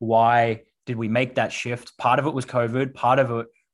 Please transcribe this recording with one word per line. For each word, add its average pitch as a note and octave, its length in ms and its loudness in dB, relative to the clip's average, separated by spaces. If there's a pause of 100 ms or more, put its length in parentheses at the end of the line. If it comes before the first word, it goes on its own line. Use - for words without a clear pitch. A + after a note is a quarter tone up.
why A#2 600 2 (220)
did B2 120 -8
we A2+ 120 -4
make B2 280 -2
that A2+ 160 -2
shift? - 440 -10
Part B2+ 220 2
of C3+ 80 0
it D3+ 80 -2
was B2+ 100 -4
covid, B2+ 480 -2
part C3 280 2
of A#2+ 100 0
it A#2 160 -6 (280)